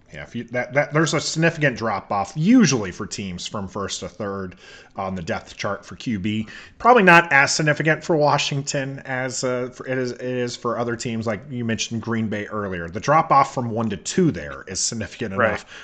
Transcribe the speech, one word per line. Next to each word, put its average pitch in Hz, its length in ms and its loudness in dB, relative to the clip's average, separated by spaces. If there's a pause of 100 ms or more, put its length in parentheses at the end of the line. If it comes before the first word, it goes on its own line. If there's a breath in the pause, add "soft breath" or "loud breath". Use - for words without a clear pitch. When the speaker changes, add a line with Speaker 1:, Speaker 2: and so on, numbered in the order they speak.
(140)
Speaker 1:
Yeah, 73 100 -14
if - 120 -14
you, 117 100 -6
that, 123 280 -6
that, 143 200 2
there's 156 200 2
a 151 80 0
significant 151 560 2
drop-off, 101 580 -2
usually 151 560 6
for 98 160 -8
teams 90 400 -8
from 98 220 -6
first 98 320 -6
to 90 80 -8
third 98 460 -6 (420 loud breath)
on 95 180 -4
the 92 60 -6
depth 92 340 -6
chart 101 300 -6
for 95 100 -16
Q 107 240 -4
B. 107 280 -2 (320 loud breath)
Probably 233 220 8
not 170 300 8
as 139 240 4
significant 156 480 2
for 170 140 2
Washington 139 880 0
as, 127 400 -4
uh, 127 280 -2
for, - 140 -14
it 131 100 -2
is, 123 140 -2
it - 100 -10
is 123 360 -2
for 113 200 -2
other 117 200 -2
teams, 113 280 -4
like 107 140 -2 (100)
you 123 140 -6
mentioned 113 380 -2
Green 113 260 -2
Bay 104 200 -4
earlier. 92 420 -6
The 95 100 -8
drop-off 147 540 4
from 120 180 -4
one 113 180 0
to 104 60 -2
two 165 360 2
there 71 360 -10
is 92 140 -6
significant 110 560 -6
Speaker 2:
Right. 113 100 4
Speaker 1:
enough, - 180 -4 (180 loud breath)